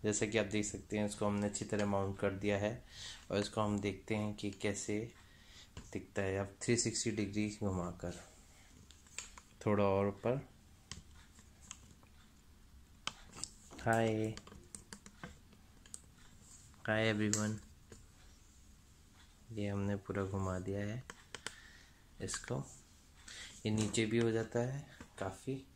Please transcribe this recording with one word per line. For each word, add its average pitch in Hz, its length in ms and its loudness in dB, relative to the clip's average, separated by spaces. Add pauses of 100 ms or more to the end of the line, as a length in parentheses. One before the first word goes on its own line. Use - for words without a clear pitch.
जैसा 107 220 2
कि 107 120 2
आप 104 80 4
देख 104 200 2
सकते 101 320 -4
हैं 104 80 4
इसको 104 200 -2
हमने 104 220 2
अच्छी 101 180 -2
तरह 104 200 2
mount 98 340 2
कर 101 140 4
दिया 101 240 2
है 104 140 2 (600)
और 101 80 4
इसको 107 220 0
हम 104 180 4
देखते 98 360 -2
हैं 107 180 0
कि 104 160 -4 (120)
कैसे 104 360 0 (960)
दिखता - 280 -4
है। 95 160 2
अब 98 240 -2
three 120 160 4
sixty 113 360 0
degree 104 340 0 (120)
घुमाकर 87 600 -2 (1500)
थोड़ा 101 200 6
और 98 220 6
ऊपर। 117 340 0 (3500)
हाय, 110 540 4 (2500)
हाय 110 200 4
एवरीवन, 107 520 2 (1900)
ये 104 160 0
हमने 101 280 0
पूरा 98 280 -2
घुमा 95 340 0
दिया 98 220 -4
है 107 220 -4 (1160)
इसको। 127 420 -4 (1000)
ये 107 60 2
नीचे 107 340 2
भी 117 140 2
हो 117 120 4
जाता 113 300 0
है 135 240 -2 (340)
काफ़ी 131 440 -4 (120)